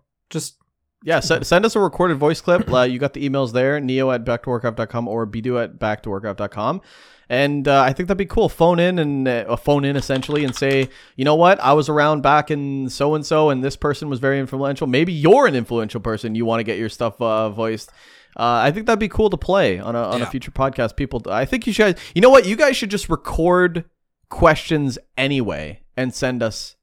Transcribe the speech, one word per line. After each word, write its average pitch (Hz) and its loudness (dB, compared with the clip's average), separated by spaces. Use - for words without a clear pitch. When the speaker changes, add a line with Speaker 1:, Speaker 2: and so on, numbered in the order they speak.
Speaker 1:
Just - -10
Speaker 2:
Yeah, 156 0
se-, - 0
send 180 4
us 226 0
a 214 2
recorded 175 0
voice 151 0
clip. 180 0
Uh, 127 4
you 127 0
got 139 -4
the 139 -4
emails 135 -2
there, 135 0
neo 131 0
at 117 -4
back 117 -4
to - -8
warcraft 117 -4
dot 117 -6
com 117 -6
or 117 -4
bidu 117 -4
at - -8
back 107 -4
to 113 -8
warcraft 98 -8
dot 101 -6
com. 127 -4
And, 139 0
uh, 139 4
I 135 2
think 180 -6
that'd 190 -2
be 196 -4
cool. 214 0
Phone 170 2
in 180 0
and, 143 -2
uh, 120 -2
phone 143 0
in 139 0
essentially 139 -2
and 131 -4
say, 135 0
"You 131 -4
know 151 4
what? 180 6
I 131 4
was 151 2
around 151 2
back 147 4
in 139 -4
so-and-so 151 0
and 131 0
this 135 -4
person 147 -4
was 131 -4
very 139 0
influential." 135 -4
Maybe 147 2
you're 190 6
an 156 2
influential 117 -4
person. 110 -6
You 113 -2
wanna 113 -2
get 104 -4
your 110 -4
stuff, 113 -6
uh, 110 0
voiced. 113 -6
Uh, 120 0
I 147 4
think 214 -8
that'd 226 2
be 208 -2
cool 214 0
to 175 -4
play 151 0
on 117 -6
a, 120 -2
on 110 -4
Speaker 1:
Yeah. 120 -4
Speaker 2:
a 110 -10
future 131 -10
podcast. 131 -2
People, 131 -6
I 117 -2
think 240 -4
you 214 -4
should, 196 2
you 175 2
know 240 8
what? 262 10
You 202 -2
guys 277 2
should 208 -6
just 202 -6
record 175 0
questions 151 0
anyway 107 -4
and 127 -4
send 127 -4
us - -8